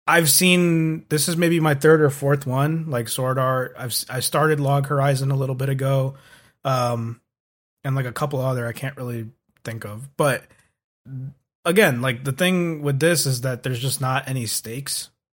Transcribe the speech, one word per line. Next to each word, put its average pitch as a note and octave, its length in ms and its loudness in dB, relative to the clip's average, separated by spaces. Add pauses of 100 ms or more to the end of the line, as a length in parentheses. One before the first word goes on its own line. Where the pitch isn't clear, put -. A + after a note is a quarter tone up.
I've D#3+ 240 4
seen, E3 800 4
this D3+ 200 0
is E3+ 80 -2
maybe E3+ 240 4
my D#3 140 4
third D#3 260 6
or D3 100 4
fourth C#3 360 0
one, D3+ 440 0
like, A#2+ 180 -2
Sword B2+ 300 -2
Art. C3 400 0
I've B2+ 120 -8
s-, - 180 -4
I C3 120 -6
started D#3 380 2
Log C#3 300 2
Horizon C#3 420 0
a C#3 60 0
little C3+ 180 -2
bit C3+ 140 -2
ago, C3+ 480 0 (480)
um, A#2+ 560 -2 (640)
and, C3+ 100 -2
like, C3+ 120 -2
a B2 60 -8
couple C#3+ 280 -4
other B2+ 260 -2
I A#2 60 -4
can't - 240 -8
really A#2+ 320 -8 (360)
think A2+ 200 -8
of. A2 320 -14
But C#3 260 0 (1200)
again, E3+ 380 4
like, C3 220 -2
the C#3 80 -2
thing F3 500 0
with C#3+ 180 0
this D#3+ 260 2
is B2+ 160 0
that B2+ 200 -4
there's B2+ 180 -4
just C3+ 200 -4
not C3 280 -2
any B2+ 180 -4
stakes - 640 -8 (260)